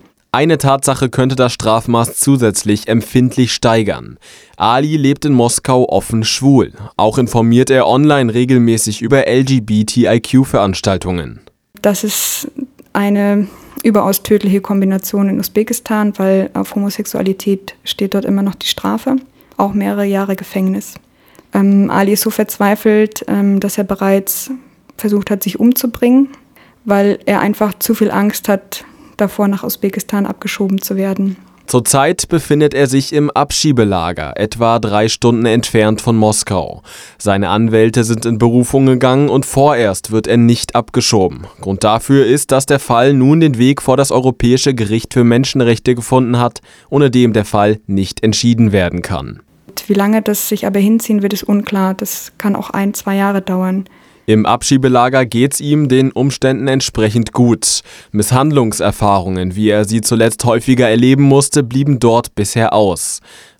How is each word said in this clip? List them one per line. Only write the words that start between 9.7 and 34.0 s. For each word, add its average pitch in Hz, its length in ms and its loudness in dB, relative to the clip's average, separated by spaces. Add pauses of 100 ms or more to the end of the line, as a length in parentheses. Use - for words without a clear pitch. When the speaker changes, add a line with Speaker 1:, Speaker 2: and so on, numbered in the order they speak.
Speaker 2:
Das 202 220 0
ist - 480 -6 (400)
eine 202 560 0 (360)
überaus 202 380 0
tödliche 202 380 0
Kombination 196 720 -2
in 196 100 -2
Usbekistan, 214 800 -4
weil 190 340 0
auf 196 220 -6
Homosexualität 196 1000 -4 (100)
steht - 280 -6
dort 196 120 -2
immer 196 180 0
noch 196 120 -4
die - 120 -12
Strafe, 226 480 -4 (400)
auch 202 180 -2
mehrere 202 320 -2
Jahre 196 300 -2
Gefängnis. 190 600 -6 (580)
Ähm, 196 360 2
Ali 196 220 0
ist 208 100 0
so 220 100 -2
verzweifelt, 214 960 0
ähm, 202 340 0
dass 202 160 -4
er 208 80 -2
bereits 196 640 -2 (460)
versucht 208 340 -2
hat, 196 100 -4
sich - 180 -6
umzubringen, 247 680 2 (560)
weil 202 420 2
er 202 140 0
einfach 208 400 -2
zu - 160 -2
viel 214 160 0
Angst 202 380 -2
hat, - 340 -4 (320)
davor 202 320 -2
nach 202 160 -4
Usbekistan 202 640 -4
abgeschoben 196 520 -4
zu - 160 -6
werden. 190 420 -4 (280)
Speaker 1:
Zurzeit 139 640 0
befindet 147 460 0
er 139 100 2
sich 135 280 -2
im 147 180 0
Abschiebelager, 98 1080 -2